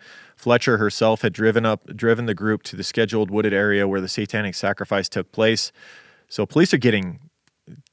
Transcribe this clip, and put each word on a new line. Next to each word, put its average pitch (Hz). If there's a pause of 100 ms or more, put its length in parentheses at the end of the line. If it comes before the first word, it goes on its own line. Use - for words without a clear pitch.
(360)
Fletcher 120
herself 110
had 104
driven 110
up, 107 (100)
driven 117
the 110
group 104
to -
the 98
scheduled 107
wooded 104
area 101
where 95
the 92
satanic 104
sacrifice 98
took -
place. 110 (580)
So 107
police -
are 143
getting 104 (720)